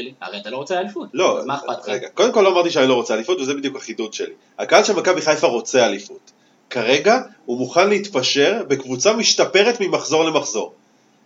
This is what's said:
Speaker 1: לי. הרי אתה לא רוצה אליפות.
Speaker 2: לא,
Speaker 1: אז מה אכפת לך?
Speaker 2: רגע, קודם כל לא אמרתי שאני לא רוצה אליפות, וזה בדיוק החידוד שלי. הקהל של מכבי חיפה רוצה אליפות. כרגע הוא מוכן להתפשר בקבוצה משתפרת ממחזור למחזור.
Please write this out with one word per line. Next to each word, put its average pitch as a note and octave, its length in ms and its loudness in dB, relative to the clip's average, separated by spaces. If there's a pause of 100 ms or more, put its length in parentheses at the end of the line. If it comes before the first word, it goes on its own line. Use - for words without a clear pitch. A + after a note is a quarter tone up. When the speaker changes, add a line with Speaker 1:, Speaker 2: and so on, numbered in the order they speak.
Speaker 1:
לי. B2+ 180 -14
הרי F#2 200 -12
אתה G#2 100 -12
לא B2+ 60 -10
רוצה D3 220 -6
אליפות. G#3 360 -8
Speaker 2:
לא, D3 240 0
Speaker 1:
אז A2+ 80 -8
מה C#3 80 -4
אכפת C3 240 -8
לך? - 100 -14
Speaker 2:
רגע, G#2 260 -6
קודם A3+ 180 2
כל A3+ 100 4
לא G3 60 6
אמרתי F3 220 2
שאני C3 180 2
לא C3 60 6
רוצה A#2 200 0
אליפות, A2+ 260 -2
וזה C3+ 140 -4
בדיוק C#3 220 -6
החידוד A2 380 -10
שלי. F#2 180 -8 (260)
הקהל D#3+ 260 4
של A3 80 0
מכבי E3+ 280 0
חיפה D#3 260 2
רוצה A#2+ 400 2
אליפות. - 440 -8 (400)
כרגע D3 500 2 (240)
הוא B2 140 -6
מוכן E3 300 2
להתפשר F3+ 800 0
בקבוצה C3 440 0
משתפרת G#3+ 680 2
ממחזור D#3+ 440 0
למחזור. C#3 500 -4 (520)